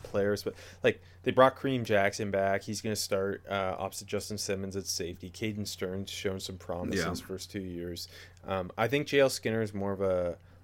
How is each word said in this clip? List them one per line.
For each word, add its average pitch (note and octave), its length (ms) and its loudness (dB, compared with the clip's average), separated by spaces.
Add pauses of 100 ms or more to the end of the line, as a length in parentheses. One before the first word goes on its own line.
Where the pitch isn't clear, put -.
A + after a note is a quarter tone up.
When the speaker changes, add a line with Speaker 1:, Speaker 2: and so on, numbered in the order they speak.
Speaker 1:
player. G2+ 400 2
But, - 120 -4 (280)
like, A#2 200 4 (220)
they B2+ 80 2
brought C3 260 8
Kareem C3 260 0
Jackson G2+ 460 2
back. G2 320 2
He's G#2 180 -6
gonna A2 160 -2
start, G2 540 0
uh, G2 280 0
opposite G2 280 -6
Justin G2+ 320 -4
Simmons G2 380 -4
at F#2+ 100 -4
safety. F2+ 440 -6
Caden G#2+ 360 -4
Stern's F#2+ 440 -6
shown F#2+ 300 -4
some F#2+ 160 -8
promise F2+ 400 -4
Speaker 2:
Yeah. E2+ 80 2
Speaker 1:
in E2+ 60 -2
his F2 100 -4
first - 300 -10
two G#2 100 -6
years. F2 480 -8 (380)
Um, F#2+ 320 -2
I A2+ 100 4
think C#3+ 200 2
J C#3 120 6
L C3 100 8
Skinner A2+ 320 0
is G#2 120 -4
more G2 180 0
of F#2+ 80 -2
a F2+ 360 2 (280)